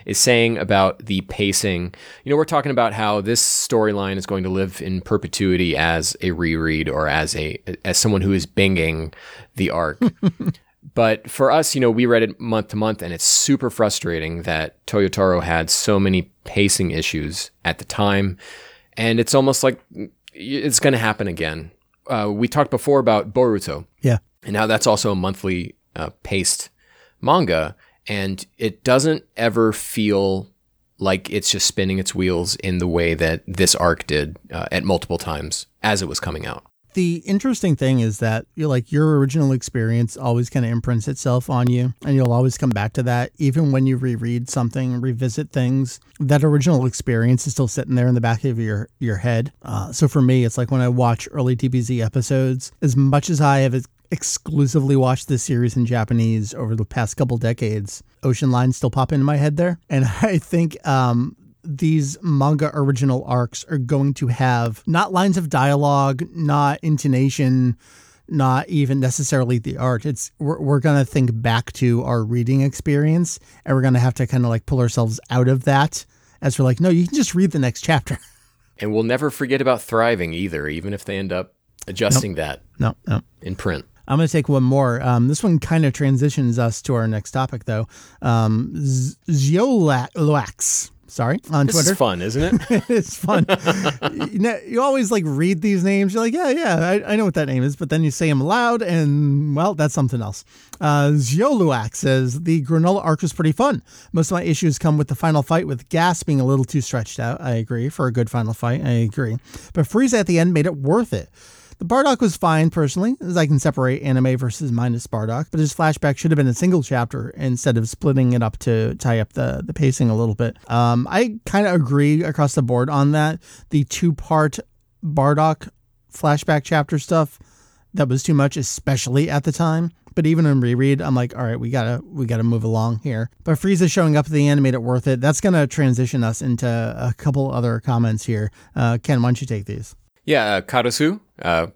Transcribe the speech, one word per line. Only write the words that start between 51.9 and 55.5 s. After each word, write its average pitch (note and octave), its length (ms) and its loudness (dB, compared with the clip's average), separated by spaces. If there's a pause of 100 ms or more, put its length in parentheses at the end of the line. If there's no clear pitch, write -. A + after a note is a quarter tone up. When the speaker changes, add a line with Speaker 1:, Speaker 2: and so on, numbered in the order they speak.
Speaker 2:
episodes, C3 680 -2 (100)
as C3 140 2
much C#3 340 2
as D3 100 2
I C#3 180 4
have C3+ 160 2
ex-, C3 120 -2 (240)
exclusively C#3+ 840 0
watched C3 320 2
this C3 160 0
series A#2+ 320 0